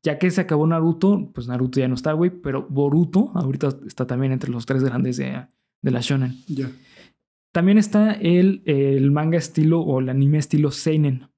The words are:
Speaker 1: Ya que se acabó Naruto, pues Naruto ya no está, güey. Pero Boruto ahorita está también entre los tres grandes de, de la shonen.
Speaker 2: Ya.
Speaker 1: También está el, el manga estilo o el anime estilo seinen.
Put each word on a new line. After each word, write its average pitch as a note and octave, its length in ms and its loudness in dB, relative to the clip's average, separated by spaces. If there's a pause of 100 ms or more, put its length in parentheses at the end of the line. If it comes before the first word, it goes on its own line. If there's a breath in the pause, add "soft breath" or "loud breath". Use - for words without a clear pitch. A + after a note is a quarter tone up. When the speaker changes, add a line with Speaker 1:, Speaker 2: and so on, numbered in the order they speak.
Speaker 1:
Ya D3 160 -2
que F#3 100 2
se F#3 100 0
acabó D#3+ 280 0
Naruto, E3 640 0
pues A#2+ 140 -10
Naruto B2+ 320 -2
ya B2+ 80 0
no B2+ 80 -2
está, D#3 180 -4
güey. F3 160 0
Pero C#3 400 -6
Boruto D#3 640 2
ahorita C3+ 360 -2 (180)
está - 180 -6
también B2+ 260 -2
entre B2 200 -4
los A#2 160 -8
tres C3 160 0
grandes B2+ 340 -2
de, C3 300 -8 (340)
de C3+ 100 -2
la A#2+ 100 -2
shonen. C3 340 -2 (120)
Speaker 2:
Ya. C3+ 220 -6 (840 loud breath)
Speaker 1:
También G3 280 4
está G#3+ 340 2
el, F#3+ 520 2
el C#3 440 2
manga D#3 300 2
estilo D#3+ 420 2
o C3+ 200 0
el B2+ 80 -4
anime C#3 280 2
estilo D3 320 0
seinen. D3 680 -2